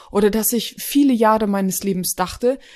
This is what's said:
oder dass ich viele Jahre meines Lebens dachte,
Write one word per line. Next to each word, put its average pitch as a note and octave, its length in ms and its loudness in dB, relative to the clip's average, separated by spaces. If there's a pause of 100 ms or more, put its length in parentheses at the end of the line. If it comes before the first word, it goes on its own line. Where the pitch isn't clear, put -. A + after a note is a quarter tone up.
oder G#3 200 2
dass G#3+ 240 -2
ich - 260 -4
viele C#4+ 320 2
Jahre A3 360 2
meines G3 360 -2
Lebens F3+ 320 -4
dachte, A#3+ 440 -2 (160)